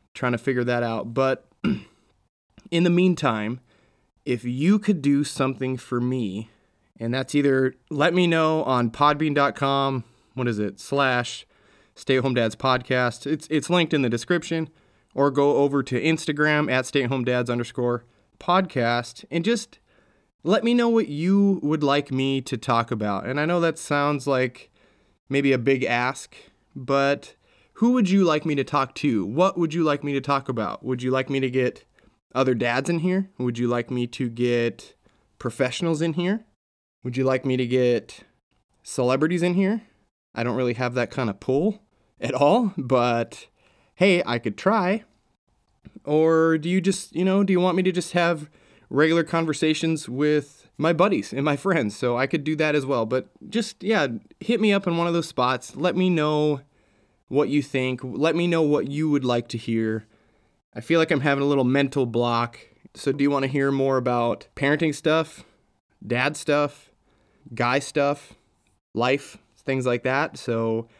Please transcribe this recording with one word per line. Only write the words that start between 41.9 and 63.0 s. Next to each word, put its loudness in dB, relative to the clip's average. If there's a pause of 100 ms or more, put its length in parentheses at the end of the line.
at -4
all, 2
but 0 (480)
hey, 4
I -2
could -6
try. 0 (1000)
Or 4
do -6
you 2
just, -2
you 0
know, 2
do 2
you 4
want 2
me 2
to 2
just -4
have 0 (400)
regular 4
conversations 0
with -2 (100)
my 2
buddies 0
and -2
my 2
friends? -2
So -2
I 0
could -4
do -4
that 0
as -2
well. 0
But -4 (200)
just, -6
yeah, 0 (320)
hit -2
me 4
up -2
in 0
one 0
of 0
those -2
spots. -2
Let -2
me 2
know 0 (640)
what 0
you 2
think. -4
Let -2
me 0
know 2
what 2
you -2
would 0
like 0
to -6
hear. -4 (720)
I -10
feel 2
like 2
I'm 0
having 2
a 2
little 2
mental 0
block. -2 (360)
So -2